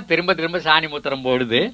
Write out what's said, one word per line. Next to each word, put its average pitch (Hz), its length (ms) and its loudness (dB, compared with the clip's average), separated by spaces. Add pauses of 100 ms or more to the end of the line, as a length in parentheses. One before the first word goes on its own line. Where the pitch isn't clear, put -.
திரும்ப 175 280 0
திரும்ப 165 260 -2
சாணி 156 300 2
மூத்திரம் 143 360 -6
போடுது. 127 340 2 (140)